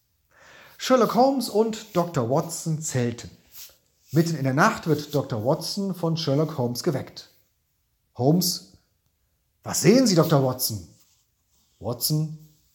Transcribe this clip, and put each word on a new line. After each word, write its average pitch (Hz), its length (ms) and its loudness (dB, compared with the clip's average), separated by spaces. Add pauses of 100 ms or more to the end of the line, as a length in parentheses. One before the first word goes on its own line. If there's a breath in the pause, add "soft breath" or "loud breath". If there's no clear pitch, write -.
(840 loud breath)
Sherlock 247 300 4
Holmes 254 340 2
und 220 460 -2
Doktor 165 340 0
Watson 156 540 -2
zelten. 120 480 -4 (800 loud breath)
Mitten 165 240 2
in 135 80 -6
der 131 100 0
Nacht 180 360 0
wird 151 260 -2
Doktor 120 320 -4
Watson 170 480 -2
von 165 220 -4
Sherlock 151 420 -2
Holmes 123 240 -4
geweckt. - 480 -6 (840)
Holmes: 160 560 0 (920)
„Was - 200 -6
sehen 240 260 6
Sie, 185 80 2
Doktor 151 280 4
Watson?“ 107 440 -4 (880)
Watson: 156 580 -4 (380)